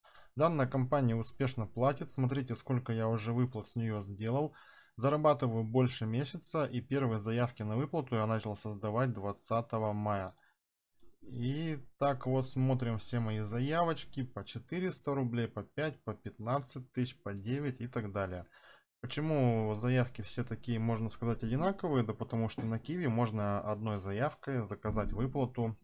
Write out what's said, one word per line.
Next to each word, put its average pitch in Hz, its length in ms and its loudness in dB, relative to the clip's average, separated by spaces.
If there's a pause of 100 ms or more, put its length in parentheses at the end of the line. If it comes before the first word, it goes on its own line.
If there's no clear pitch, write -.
(360)
Данная 147 320 4
компания 127 480 2
успешно 117 500 -2
платит. 131 460 0
Смотрите, 131 420 0
сколько 123 400 -2
я 113 140 0
уже 113 260 0
выплат 123 360 0
с - 60 -8
нее 110 260 0
сделал. 113 520 -2 (440)
Зарабатываю 135 680 4
больше 123 420 2
месяца, 135 600 -2
и 120 140 -2
первые 127 380 2
заявки 113 460 0
на 107 120 -2
выплату 135 420 0
я 107 100 2
начал 110 280 0
создавать 110 580 -2
двадцатого 107 800 -2
мая. 104 420 -2 (840)
И 139 560 -2 (220)
так 139 260 0
вот 131 220 2
смотрим 127 500 2
все 120 220 -2
мои 107 220 0
заявочки 139 840 0
по 101 220 -8
четыреста - 680 -4
рублей, 120 340 0
по 107 140 -6
пять, 143 420 -4
по 107 100 -4
пятнадцать 127 800 -6
тысяч, 127 280 -2
по 101 120 -6
девять 127 480 -4
и 120 60 -6
так 107 260 -4
далее. 90 320 -2 (560)
Почему 123 720 4
заявки 123 460 2
все 117 240 -4
такие, 117 340 -2
можно 113 300 0
сказать, 117 340 -2
одинаковые? 147 600 2
Да 107 100 -2
потому 113 340 -2
что - 160 -6
на 113 160 0
Киви 165 280 -2
можно 107 520 2
одной 107 380 -2
заявкой 113 680 -2
заказать 104 480 -2
выплату 123 720 -2